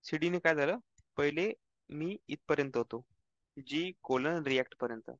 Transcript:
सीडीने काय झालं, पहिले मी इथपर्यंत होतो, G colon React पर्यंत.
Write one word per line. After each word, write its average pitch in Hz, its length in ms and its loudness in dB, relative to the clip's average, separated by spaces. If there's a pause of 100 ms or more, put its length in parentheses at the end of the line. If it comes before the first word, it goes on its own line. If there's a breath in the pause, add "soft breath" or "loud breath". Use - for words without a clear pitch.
सीडीने 170 340 0
काय 165 160 4
झालं, 151 240 2 (380)
पहिले 151 360 2 (380)
मी 160 260 -6 (120)
इथपर्यंत 143 480 -2
होतो, 120 280 -2 (680)
G 147 100 -2 (300)
colon 147 380 2
React 127 320 0
पर्यंत. 117 400 -6